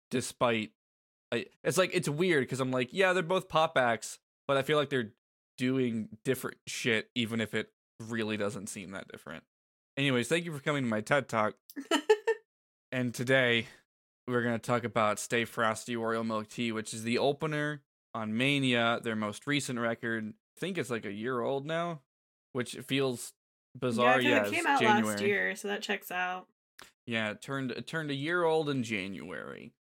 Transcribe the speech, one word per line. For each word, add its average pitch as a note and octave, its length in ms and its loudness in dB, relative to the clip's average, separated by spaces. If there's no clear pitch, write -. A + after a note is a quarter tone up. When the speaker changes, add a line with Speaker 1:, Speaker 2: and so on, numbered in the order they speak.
Speaker 1:
despite, A#2 600 0
I, A#2+ 140 0
it's D#3 120 0
like, F#3 160 4
it's E3+ 160 0
weird D3+ 400 2
'cause B2+ 120 -4
I'm C3 100 0
like, B2+ 220 0
"Yeah, F#3 200 4
they're F#3 120 2
both F3+ 240 0
pop D#3+ 280 2
acts," A#2+ 440 2
but C#3 100 2
I C3+ 60 4
feel D3+ 160 2
like C#3 120 2
they're B2 220 -2
doing B2+ 500 0
different C3 320 -2
shit, - 480 0
even A2+ 240 0
if G#2+ 120 -2
it G#2+ 180 -2
really A2 280 -2
doesn't G#2 320 -4
seem F#2+ 240 -10
that - 160 -10
different. - 340 -14
Anyways, C3 320 2
thank E3+ 160 0
you E3+ 80 -8
for C#3+ 100 -8
coming C#3+ 220 0
to A#2+ 40 0
my A2 120 2
ted C3+ 280 0
Talk. G#2+ 260 2
Speaker 2:
<laughs> E4 60 4
Speaker 1:
And B2 200 0
today, A#2+ 540 4
we're B2 140 0
gonna A#2 180 0
talk A#2+ 240 0
about G#2+ 340 2
Stay A#2 260 0
Frosty, A2+ 520 -2
Royal A2+ 280 0
Milk A2 240 -4
Tea, A#2 240 -4
which A2 220 -6
is A2 80 -8
the A#2 160 0
opener D3 640 0
on A2 220 -4
Mania, B2 680 2
their A2+ 140 -2
most G#2+ 300 -4
recent C#3 320 -2
record. A2+ 500 -2
I - 40 -16
think F3 180 -4
it's, B2+ 100 -4
like, A#2 160 -4
a G2+ 80 -6
year A#2+ 280 -4
old C#3 260 -2
now, E3 340 -4
which B2 240 -4
feels C3+ 480 -2
bizarre. B2 420 4
Speaker 2:
Yeah, A#2+ 240 4
'cause G2+ 80 0
Speaker 1:
Yeah, - 60 0
Speaker 2:
it - 40 0
came A2+ 40 -2
Speaker 1:
it's - 0 -
Speaker 2:
out A2 140 4
Speaker 1:
January. A2 240 6
Speaker 2:
last G#3 60 -2
year, G3 340 0
so G3+ 120 -8
that G3+ 140 -4
checks - 280 -4
out. F3+ 380 -6
Speaker 1:
Yeah, A2+ 260 0
it G2+ 100 -14
turned, C3+ 300 -4
it - 140 -8
turned D#3 240 -4
a C#3 40 -2
year E3 300 -2
old D#3+ 260 2
in C3+ 140 2
January. F#2 880 -8